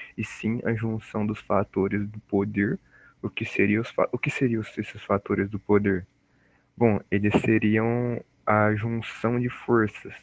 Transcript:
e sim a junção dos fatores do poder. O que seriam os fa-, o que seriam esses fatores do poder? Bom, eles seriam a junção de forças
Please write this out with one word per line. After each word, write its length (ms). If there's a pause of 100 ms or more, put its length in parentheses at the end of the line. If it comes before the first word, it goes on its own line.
(160)
e 80
sim 400
a 100
junção 500
dos 140
fatores 720
do 120
poder. 560 (460)
O 80
que 140
seriam 380
os 80
fa-, 200
o 80
que 120
seriam 320
esses 400
fatores 460
do 120
poder? 460 (720)
Bom, 320
eles 320
seriam 800 (240)
a 300
junção 640
de 100
forças 760